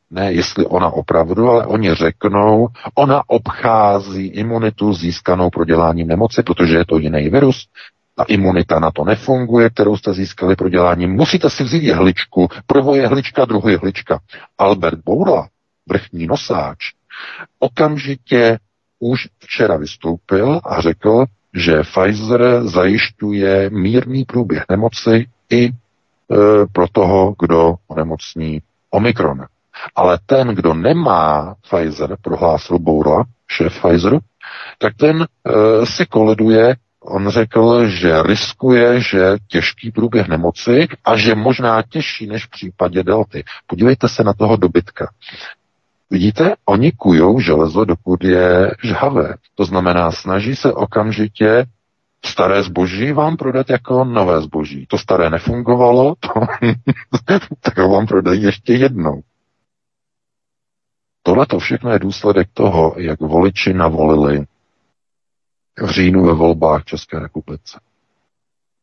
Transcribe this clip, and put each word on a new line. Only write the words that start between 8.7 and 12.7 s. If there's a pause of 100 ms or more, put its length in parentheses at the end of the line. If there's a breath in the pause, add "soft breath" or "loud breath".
na
to
nefunguje,
kterou
jste
získali
proděláním.
Musíte
si
vzít
jehličku, (200 loud breath)
prvou